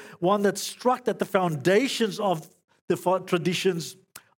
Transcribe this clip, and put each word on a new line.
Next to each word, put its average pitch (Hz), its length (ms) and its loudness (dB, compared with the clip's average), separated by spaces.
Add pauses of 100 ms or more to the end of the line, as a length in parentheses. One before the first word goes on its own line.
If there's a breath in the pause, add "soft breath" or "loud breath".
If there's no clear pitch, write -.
(200 loud breath)
one 202 220 2
that 196 160 2
struck - 500 -2
at 185 100 -2
the 196 60 -2
foundations 185 960 0
of 175 280 -2 (380)
the 170 100 0
fa-, 180 300 0
traditions 170 720 -2 (440 loud breath)